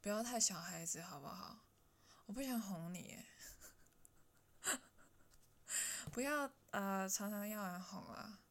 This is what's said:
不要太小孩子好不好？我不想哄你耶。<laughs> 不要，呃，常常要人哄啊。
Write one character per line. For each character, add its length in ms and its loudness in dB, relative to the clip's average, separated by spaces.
不 80 -2
要 140 4
太 160 2
小 220 6
孩 260 -4
子 140 -2
好 200 -8
不 60 -8
好？ 400 -8
我 60 -6
不 100 -2
想 180 2
哄 340 -2
你 60 -6
耶。 260 -10
<laughs> 180 2
不 100 -2
要， 300 4
呃， 380 4
常 220 2
常 180 0
要 200 -2
人 120 -4
哄 260 -8
啊。 340 -8